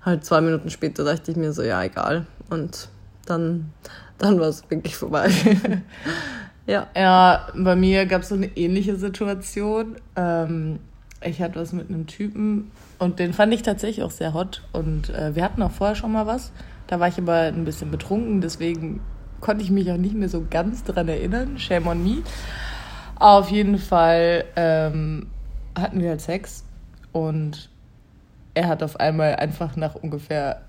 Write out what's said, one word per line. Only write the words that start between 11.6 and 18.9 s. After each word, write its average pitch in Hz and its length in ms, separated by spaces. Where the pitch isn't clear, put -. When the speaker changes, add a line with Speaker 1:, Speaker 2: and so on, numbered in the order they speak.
Speaker 2:
mit 180 160
einem 160 180
Typen 208 640
und 180 200
den 175 140
fand 214 200
ich 214 100
tatsächlich 208 400
auch 165 80
sehr 160 220
hot. 185 300
Und, 156 360
äh, 151 260
wir 170 80
hatten 208 180
auch 175 100
vorher 202 240
schon 220 160
mal 214 160
was. 240 240
Da 175 120
war 175 80
ich 175 100
aber 170 240
ein 160 240
bisschen 156 260
betrunken, 202 500
deswegen 165 600